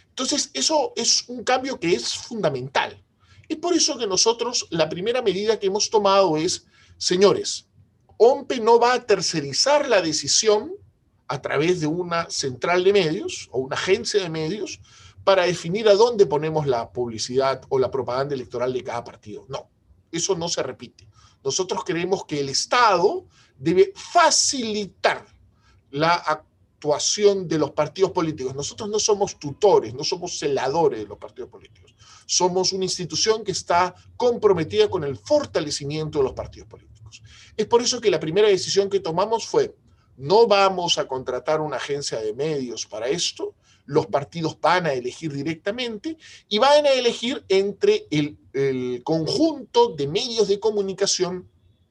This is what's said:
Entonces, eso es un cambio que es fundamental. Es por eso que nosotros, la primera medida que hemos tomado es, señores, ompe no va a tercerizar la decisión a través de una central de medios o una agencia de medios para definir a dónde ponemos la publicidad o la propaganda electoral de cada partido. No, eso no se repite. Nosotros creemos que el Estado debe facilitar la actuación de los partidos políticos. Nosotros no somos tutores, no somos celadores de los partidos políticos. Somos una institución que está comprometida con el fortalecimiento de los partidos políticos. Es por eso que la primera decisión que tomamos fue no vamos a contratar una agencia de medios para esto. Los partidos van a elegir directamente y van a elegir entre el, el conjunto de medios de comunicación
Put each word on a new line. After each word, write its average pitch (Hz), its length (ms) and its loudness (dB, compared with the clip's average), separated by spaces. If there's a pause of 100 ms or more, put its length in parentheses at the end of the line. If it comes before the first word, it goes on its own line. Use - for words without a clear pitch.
(100)
Entonces, 262 420 -4
eso 262 420 -2
es - 340 0
un 247 140 -12
cambio 262 380 -2
que 170 140 2
es - 180 -6
fundamental. 139 920 -4 (460)
Es 320 80 -4
por 349 160 -2
eso 311 240 0
que 233 100 -4
nosotros, 226 640 0
la 160 220 0
primera 226 320 -2
medida 208 360 0
que 202 100 -2
hemos 202 200 -2
tomado 196 480 4
es, - 300 -4 (320)
señores, - 680 2 (520)
ompe 262 420 4
no 233 180 6
va 240 140 6
a 240 140 -2
tercerizar 175 840 2
la 208 140 4
decisión 214 720 0 (540)
a 139 120 -6
través 156 400 0
de 151 60 -2
una 170 420 -4
central 170 560 -2
de 196 80 4
medios 196 600 -2
o 131 80 -2
una 131 140 -6
agencia 208 480 0
de 175 60 -6
medios 160 520 -6 (440)
para 190 220 4
definir 175 420 0
a 202 60 10
dónde 214 320 4
ponemos 151 400 -2
la 117 260 -2
publicidad 127 800 -2
o 135 80 0
la 123 120 2
propaganda 135 440 -4
electoral 123 400 -6
de 120 100 -6
cada 117 180 -6
partido. - 460 -18
No, 127 220 -12 (400)
eso 170 260 -4
no 170 140 -6
se 165 120 -6
repite. - 460 -14 (340)
Nosotros 139 420 -4
creemos 175 420 -4
que 151 120 -6
el 139 120 -4
Estado 311 720 2 (340)
debe 180 360 4
facilitar 220 1300 0 (680)
la 160 240 2
actuación 170 1300 -2
de 156 100 0
los 143 120 0
partidos 160 400 0
políticos. 147 440 -4
Nosotros 147 360 -8
no 214 80 -2
somos 202 400 0
tutores, 139 560 2
no 139 100 -8
somos 180 340 -8
celadores 139 600 0
de 104 60 -8
los 101 100 -14
partidos - 320 -16
políticos. - 460 -20 (320)
Somos 180 460 0
una 190 120 -4
institución 185 580 -2
que 190 100 -6
está 175 420 0 (220)
comprometida 208 760 2
con 185 140 -4
el 139 120 -4
fortalecimiento 156 1000 -2
de 139 60 4
los 120 100 -4
partidos 107 340 -14
políticos. - 540 -20 (340)
Es 214 100 -2
por 233 140 4
eso 240 200 -4
que 220 100 2
la 160 100 2
primera 170 280 2
decisión 190 420 2
que 196 100 0
tomamos 196 460 -2
fue 139 280 0 (480)
no 196 240 6
vamos 196 520 2
a 143 100 -4
contratar 131 520 -2
una 147 180 -6
agencia 143 420 -6
de 107 120 -4
medios 131 540 -6
para 110 220 -8
esto. 185 480 -4 (300)
Los 143 200 0
partidos 156 540 -4
van 175 260 2
a 147 60 0
elegir 127 400 -6
directamente 208 840 -6 (320)
y 208 120 -2
van 294 260 6
a 277 60 4
elegir 240 560 -2
entre 202 600 2
el, 147 300 -2 (140)
el 127 500 -2
conjunto 240 920 0
de 139 100 -2
medios 226 400 -2
de 202 140 0
comunicación 190 880 -2 (400)